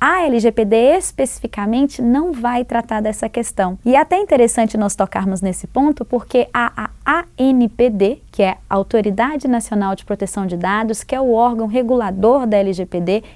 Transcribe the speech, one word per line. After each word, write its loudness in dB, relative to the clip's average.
A 2
L 2
G 2
P 0
D 4
especificamente -4
não 2
vai -2
tratar -4
dessa -4
questão. -4
E 2
é 4
até 2
interessante 2
nós -2
tocarmos -2
nesse -4
ponto, 0
porque -2
a, 0
a -10
A 0
N 4
P 2
D, 0
que 0
é 0
a -4
Autoridade 0
Nacional 0
de -10
Proteção -4
de -4
Dados, -2
que -8
é -2
o 2
órgão 2
regulador 2
da 2
L 0
G -4
P -6
D, 0